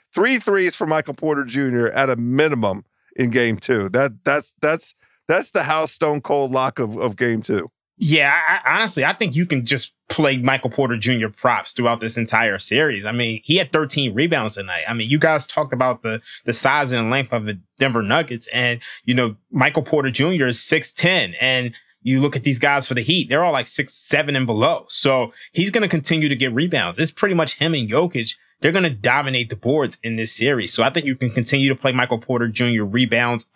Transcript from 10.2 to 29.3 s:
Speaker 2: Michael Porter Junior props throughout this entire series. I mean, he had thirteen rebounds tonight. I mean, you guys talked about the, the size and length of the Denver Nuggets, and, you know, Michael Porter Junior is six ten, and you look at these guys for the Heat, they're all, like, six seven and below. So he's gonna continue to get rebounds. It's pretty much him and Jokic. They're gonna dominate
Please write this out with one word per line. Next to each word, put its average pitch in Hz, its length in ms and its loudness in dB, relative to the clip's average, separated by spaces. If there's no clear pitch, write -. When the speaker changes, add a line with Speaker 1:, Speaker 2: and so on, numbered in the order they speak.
Speaker 2:
Michael 131 320 0
Porter 123 260 0
Junior 113 320 0
props 107 460 -2
throughout 117 260 0
this 110 160 -6
entire 113 420 0
series. 117 460 -2
I 107 80 -6
mean, 117 320 -4
he 156 120 2
had 180 140 0
thirteen 139 440 0
rebounds 135 400 0
tonight. 90 340 -6
I 117 60 -4
mean, 110 160 -4
you 147 80 4
guys 156 280 2
talked 147 280 -4
about 127 280 -2
the, 110 200 -6
the 117 80 0
size 135 380 2
and 113 180 0
length 131 240 -2
of 110 100 -2
the 104 160 -8
Denver 120 240 2
Nuggets, 123 520 -2
and, 120 260 0
you 123 100 0
know, 120 220 0
Michael 143 320 2
Porter 135 280 0
Junior 147 360 0
is 120 160 -2
six - 320 -2
ten, 156 440 0
and 123 360 0
you 131 160 2
look 139 140 2
at 127 80 -4
these 131 160 0
guys 143 300 0
for 131 60 -4
the 123 60 -2
Heat, 156 280 0
they're 156 160 2
all, 170 80 2
like, 127 160 -2
six - 260 -6
seven 143 400 -2
and 131 120 0
below. 120 420 0
So 131 440 0
he's 190 180 0
gonna 214 180 2
continue 156 400 0
to 139 60 0
get 127 180 -2
rebounds. 127 460 -2
It's 156 140 0
pretty 196 240 0
much 156 220 0
him 160 160 0
and 120 140 -2
Jokic. 135 460 -2
They're 160 120 2
gonna 180 180 2
dominate 123 600 0